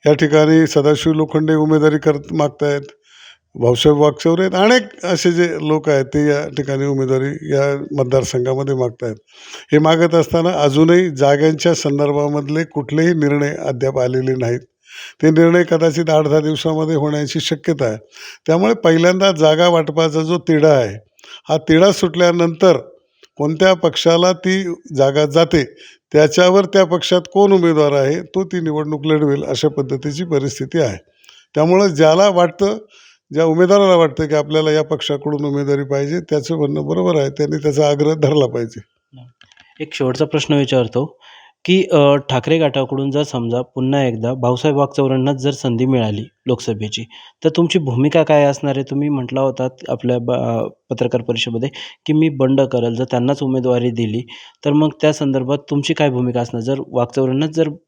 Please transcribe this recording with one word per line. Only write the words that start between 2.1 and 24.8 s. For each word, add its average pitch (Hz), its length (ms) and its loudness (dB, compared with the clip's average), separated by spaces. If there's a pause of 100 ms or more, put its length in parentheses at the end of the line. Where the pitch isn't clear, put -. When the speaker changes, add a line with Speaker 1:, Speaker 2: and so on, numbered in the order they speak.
Speaker 1:
मागतायत, 147 480 -2 (760)
भाऊसाहेब 123 440 2
वागचौरे 156 420 2
आहेत, 185 140 -2
अनेक 220 500 0
असे 175 260 0
जे 170 160 2 (140)
लोक 151 280 -2
आहेत 139 160 2
ते 147 240 0
या 147 180 -2
ठिकाणी 139 380 -6
उमेदवारी 135 640 -4
या 139 340 -2 (120)
मतदारसंघामध्ये 131 800 -2
मागतायत. 120 400 -6 (560)
हे 147 80 4
मागत 160 360 2
असताना 165 340 2
अजूनही 160 600 2
जागांच्या 147 640 2
संदर्भामधले 147 920 -2
कुठलेही 156 500 -2
निर्णय 143 420 0
अद्याप 135 440 -4
आलेले 131 360 -2
नाहीत. 123 240 -4 (640)
ते 156 60 6
निर्णय 165 420 4
कदाचित 160 380 0
आठ 156 160 2
दहा 151 140 2
दिवसामध्ये 156 560 -2
होण्याची 147 440 -4
शक्यता 143 460 -4
आहे. 110 120 -4 (500)
त्यामुळे 185 260 2
पहिल्यांदा 185 580 2
जागा 156 360 4
वाटपाचा 160 540 0
जो 165 160 -2
तिढा 156 320 2
आहे, 113 280 2 (520)
हा 151 80 0
तिढा 160 340 4
सुटल्यानंतर 170 840 2 (580)
कोणत्या 160 380 2
पक्षाला 170 580 2
ती 185 420 -2 (220)